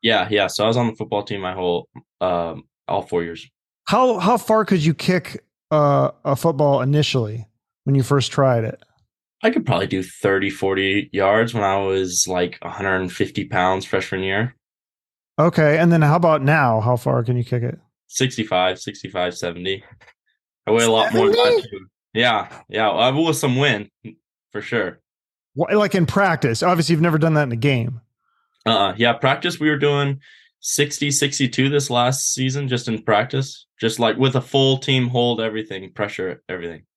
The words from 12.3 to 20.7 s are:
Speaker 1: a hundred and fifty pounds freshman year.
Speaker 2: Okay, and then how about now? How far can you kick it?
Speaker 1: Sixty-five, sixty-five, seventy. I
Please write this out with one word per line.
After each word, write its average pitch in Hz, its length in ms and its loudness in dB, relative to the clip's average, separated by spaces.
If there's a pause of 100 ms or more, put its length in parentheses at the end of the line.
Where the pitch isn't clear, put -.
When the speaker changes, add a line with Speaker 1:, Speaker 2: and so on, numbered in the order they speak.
Speaker 1:
a 95 80 -10
hundred 95 280 -2
and 92 140 -4
fifty 98 340 -4
pounds 92 380 0
freshman 95 400 -4
year. 101 320 -2 (840)
Speaker 2:
Okay, 151 380 4
and 170 140 4
then 160 120 4
how 147 120 4
about 165 260 4
now? 135 400 2
How 123 140 2
far 123 280 -2
can 123 120 -2
you 120 80 -2
kick 120 200 -4
it? - 160 -6 (280)
Speaker 1:
Sixty-five, 95 720 -2
sixty-five, 92 560 -6
seventy. 90 480 -8 (840)
I - 40 2